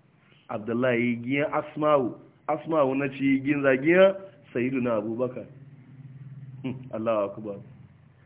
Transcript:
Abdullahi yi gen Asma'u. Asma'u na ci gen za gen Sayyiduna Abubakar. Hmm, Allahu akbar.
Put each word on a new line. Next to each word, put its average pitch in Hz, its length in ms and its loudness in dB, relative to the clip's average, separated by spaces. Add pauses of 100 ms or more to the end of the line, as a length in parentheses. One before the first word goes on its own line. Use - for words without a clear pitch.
(500)
Abdullahi 117 520 0
yi 120 140 0
gen 135 360 -2
Asma'u. 147 640 2 (340)
Asma'u 151 480 0
na 139 140 -2
ci 135 320 0
gen 143 220 0
za 135 140 6
gen 180 360 6 (400)
Sayyiduna 123 480 0
Abubakar. 113 440 -4 (1160)
Hmm, 127 140 -6 (180)
Allahu 110 380 0
akbar. 107 240 -10 (720)